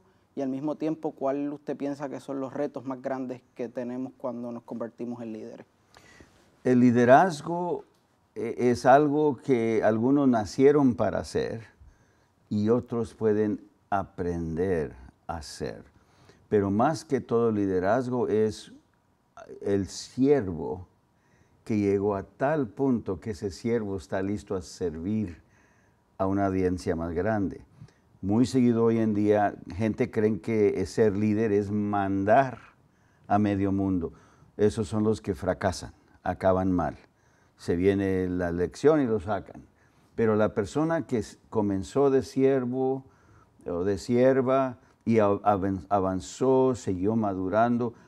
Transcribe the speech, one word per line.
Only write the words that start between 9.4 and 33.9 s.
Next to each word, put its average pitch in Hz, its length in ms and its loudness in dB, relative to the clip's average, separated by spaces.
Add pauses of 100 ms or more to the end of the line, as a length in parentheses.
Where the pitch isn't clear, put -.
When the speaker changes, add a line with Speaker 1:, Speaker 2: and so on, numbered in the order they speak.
Speaker 2:
algunos 123 440 2
nacieron 131 680 4
para 92 240 0
hacer 85 440 -4 (840)
y 104 220 0
otros 117 460 -2
pueden 107 520 0 (220)
aprender 85 1040 -4 (320)
a 82 100 -8
hacer. 58 460 -12 (640)
Pero 101 240 2
más 131 320 2
que 127 180 -2
todo 117 300 0
liderazgo 104 760 0
es 107 440 0 (920)
el 98 260 0
siervo 95 1000 -2 (840)
que 110 80 0
llegó 101 380 2
a 98 80 -4
tal 139 440 -2
punto 107 520 -2
que 117 100 -10
ese 101 220 -6
siervo 110 440 -4
está 98 280 -6
listo 101 320 -6
a 92 80 -6
servir 90 760 -6 (800)
a 95 80 -2
una 98 220 0
audiencia 92 480 0
más 82 180 -6
grande. 98 480 -2 (600)
Muy 110 240 2
seguido 120 380 2
hoy 113 120 2
en 110 160 0
día, 104 400 2 (220)
gente 107 340 -2
creen 107 300 0
que 104 480 2
ser 110 280 2
líder 107 360 0
es 101 180 2
mandar 104 880 0 (720)
a 104 100 2
medio 101 340 2
mundo. 95 420 -2 (440)